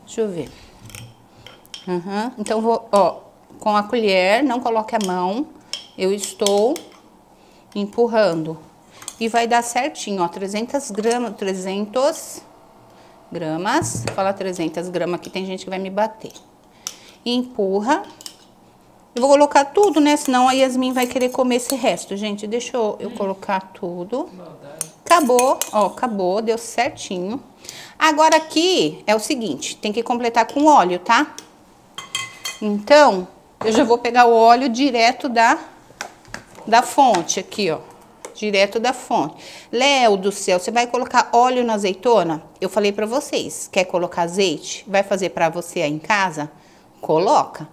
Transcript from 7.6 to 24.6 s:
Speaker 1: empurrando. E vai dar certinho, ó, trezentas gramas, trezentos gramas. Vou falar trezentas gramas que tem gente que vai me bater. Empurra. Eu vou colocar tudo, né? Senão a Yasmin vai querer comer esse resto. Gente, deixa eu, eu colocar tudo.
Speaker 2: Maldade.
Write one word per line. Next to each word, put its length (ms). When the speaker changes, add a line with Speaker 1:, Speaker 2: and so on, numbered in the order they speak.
Speaker 1:
empurrando. 840
E 100
vai 180
dar 160
certinho, 600
ó, 60
trezentas 640
gramas, 460
trezentos 1040
gramas. 760
Vou 80
falar 200
trezentas 540
gramas 320
que 80
tem 160
gente 200
que 60
vai 80
me 120
bater. 420
Empurra. 800
Eu 80
vou 80
colocar 340
tudo, 360
né? 160
Senão 320
a 40
Yasmin 400
vai 140
querer 240
comer 260
esse 180
resto. 420
Gente, 300
deixa 300
eu, 240
eu 100
colocar 600
tudo. 640
Speaker 2:
Maldade. 540